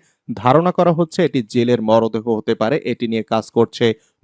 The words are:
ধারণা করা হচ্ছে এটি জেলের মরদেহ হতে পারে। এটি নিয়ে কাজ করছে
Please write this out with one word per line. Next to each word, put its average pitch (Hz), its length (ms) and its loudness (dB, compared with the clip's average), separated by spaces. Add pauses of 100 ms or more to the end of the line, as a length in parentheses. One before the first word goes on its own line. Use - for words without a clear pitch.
(340)
ধারণা 135 380 2
করা 175 220 2
হচ্ছে 165 320 -2
এটি 131 180 -2
জেলের 120 380 0
মরদেহ 110 560 0
হতে 113 180 -2
পারে। 117 280 -2
এটি 120 240 -6
নিয়ে 113 160 -4
কাজ - 280 -4
করছে 117 420 0 (300)